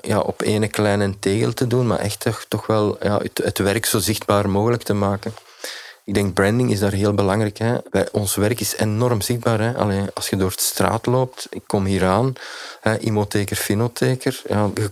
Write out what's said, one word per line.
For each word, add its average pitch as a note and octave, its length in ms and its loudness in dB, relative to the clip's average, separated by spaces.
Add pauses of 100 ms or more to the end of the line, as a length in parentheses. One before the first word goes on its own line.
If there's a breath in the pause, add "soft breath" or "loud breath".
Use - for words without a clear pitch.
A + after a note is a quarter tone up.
ja, G#2 180 0
op - 240 -2
ene G#2+ 260 2
kleine G2+ 500 2
tegel A#2 340 0
te B2+ 140 0
doen, B2 200 2
maar G2+ 120 2
echt - 220 -4
toch, - 280 -4
toch - 180 -4
wel, G#2+ 340 2
ja, G2+ 180 0
het, - 260 -4
het G2 140 -2
werk G2+ 280 2
zo - 120 0
zichtbaar G#2 520 0
mogelijk A2+ 320 2
te - 100 -2
maken. G2+ 420 -2 (680 loud breath)
Ik G2+ 100 -4
denk, G2+ 200 0
branding A2 360 4
is G#2 100 0
daar G2+ 120 2
heel G#2 220 2
belangrijk, G2+ 440 0
hè. A#2 180 0 (140)
Wij, G2 220 0
ons G#2+ 220 0
werk G#2 260 2
is G2 160 -4
enorm A2 440 0
zichtbaar, A#2 400 0
hè. A#2 140 0
Allee, G2+ 300 0 (100)
als - 140 -6
je G#2 80 -2
door F#2+ 140 2
de - 120 -6
straat G2 440 0
loopt, B2+ 440 0
ik - 160 -10
kom G2+ 180 0
hier F#2+ 200 2
aan, A2 280 2 (480 loud breath)
hè, A2 180 0
Imotheker, G#2 580 0
Finotheker, B2+ 920 -2
ja, G2+ 260 2
je G#2 180 -2